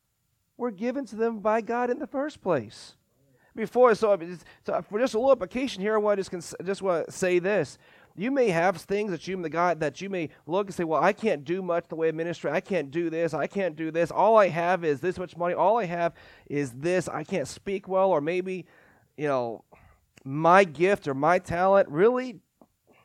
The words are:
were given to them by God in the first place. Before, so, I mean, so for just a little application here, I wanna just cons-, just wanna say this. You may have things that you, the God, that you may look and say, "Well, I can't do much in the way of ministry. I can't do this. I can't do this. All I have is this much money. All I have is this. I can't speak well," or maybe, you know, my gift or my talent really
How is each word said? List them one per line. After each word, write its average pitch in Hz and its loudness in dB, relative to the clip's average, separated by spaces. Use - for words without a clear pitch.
were 240 -4
given 240 -6
to 208 -14
them 226 -2
by 214 0
God 240 -2
in 247 -2
the 294 -8
first 285 -8
place. 131 -4
Before, 233 4
so, 208 2
I 196 4
mean, 170 -10
so 185 -2
for 196 -6
just 247 0
a 214 2
little 262 4
application 226 -2
here, 208 0
I 220 2
wanna 208 2
just 190 -6
cons-, 175 -10
just 190 -6
wanna 175 -2
say 180 2
this. 180 0
You 220 -4
may 262 2
have 170 2
things 208 -4
that 156 -8
you, 185 -6
the 165 -6
God, 165 0
that 151 -4
you 196 -8
may 175 -6
look 196 -2
and 190 -14
say, 180 -2
"Well, 156 2
I 196 4
can't 180 -2
do 175 -4
much 170 -2
in - -20
the 165 -10
way 160 0
of 160 -6
ministry. 165 -6
I 165 0
can't 160 -4
do 165 -2
this. 160 -2
I 151 -2
can't 180 -4
do 160 -6
this. 165 0
All 202 4
I 202 8
have 170 0
is 143 0
this 180 -4
much 180 -10
money. 170 -2
All 196 4
I 220 -2
have 170 -2
is 139 -4
this. 165 -2
I 139 -6
can't 165 -4
speak 196 -8
well," 190 2
or 160 4
maybe, 185 -4
you 147 -4
know, 123 -4
my 165 6
gift 175 0
or 139 -2
my 156 2
talent 185 2
really 233 0